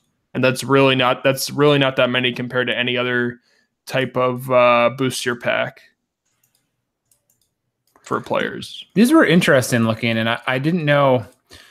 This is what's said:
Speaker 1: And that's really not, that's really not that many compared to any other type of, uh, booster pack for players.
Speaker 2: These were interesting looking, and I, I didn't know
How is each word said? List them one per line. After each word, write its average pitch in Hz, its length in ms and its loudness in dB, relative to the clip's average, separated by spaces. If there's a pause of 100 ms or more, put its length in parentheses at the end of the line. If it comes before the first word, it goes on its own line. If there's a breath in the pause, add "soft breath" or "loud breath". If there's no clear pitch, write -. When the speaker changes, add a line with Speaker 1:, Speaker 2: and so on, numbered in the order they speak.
(360)
Speaker 1:
And 127 80 -4
that's 127 220 0
really 135 300 4
not, 131 280 0
that's 135 280 -2
really 143 280 2
not 131 180 0
that 127 140 2
many 127 220 -2
compared 123 360 -4
to 110 100 -4
any 123 180 -2
other 123 440 -4 (460)
type 131 300 -4
of, 127 340 -4
uh, 123 460 4
booster 127 400 -4
pack 120 460 -4 (2250)
for - 180 -6
players. - 760 -6
Speaker 2:
These 240 180 4
were 320 120 6
interesting 135 600 2
looking, 113 340 -2
and 113 100 -2
I, 117 180 -2
I 131 120 -2
didn't 160 260 -2
know 139 420 2 (440 loud breath)